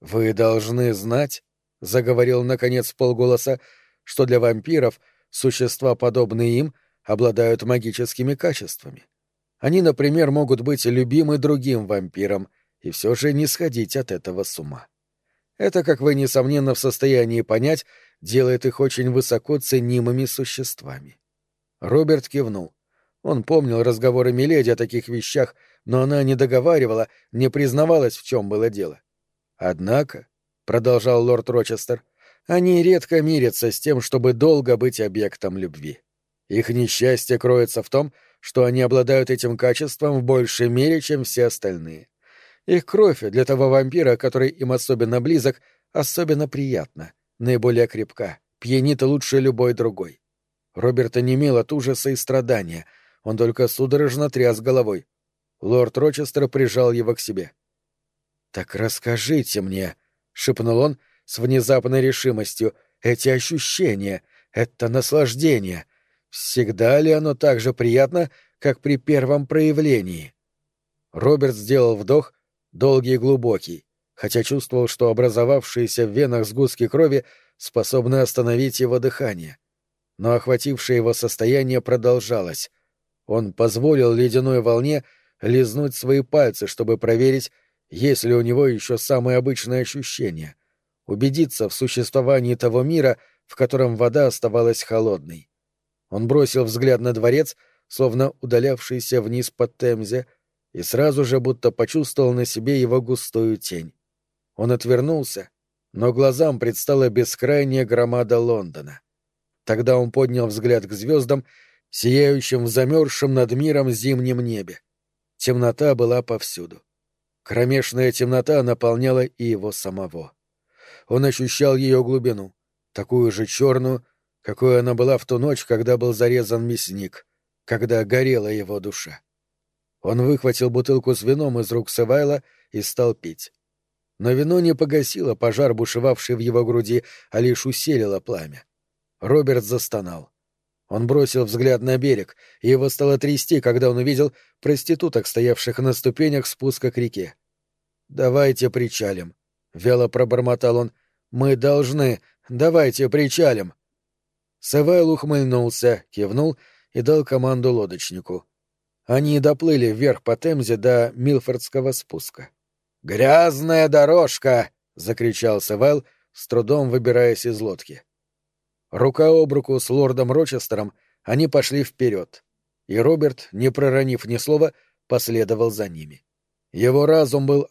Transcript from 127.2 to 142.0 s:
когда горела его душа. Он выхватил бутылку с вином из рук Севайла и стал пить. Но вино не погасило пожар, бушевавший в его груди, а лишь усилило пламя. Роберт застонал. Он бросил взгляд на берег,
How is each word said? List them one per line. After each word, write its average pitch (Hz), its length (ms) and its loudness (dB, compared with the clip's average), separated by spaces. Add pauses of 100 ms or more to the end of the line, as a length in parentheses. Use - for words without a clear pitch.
когда 113 400 -2
горела 123 440 0
его 104 320 -6
душа. 92 400 -12 (800)
Он 113 220 -2
выхватил 127 480 0
бутылку 127 440 0
с - 80 -8
вином 135 360 0
из 107 140 -4
рук 117 180 -4
Севайла 139 520 0 (280)
и 107 120 -6
стал 120 320 0
пить. - 380 -16 (640)
Но 117 140 0
вино 156 280 2
не 170 140 2
погасило 143 600 -2
пожар, 120 400 0
бушевавший 120 640 -2
в - 20 -4
его 117 260 0
груди, 117 400 0 (260)
а 107 100 0
лишь 123 260 0
усилило 113 540 -2
пламя. 80 440 -10 (560)
Роберт 131 440 2
застонал. 101 640 -6 (580)
Он 110 180 -4
бросил 131 380 2
взгляд 117 380 0
на 131 160 0
берег, 123 380 -2 (240)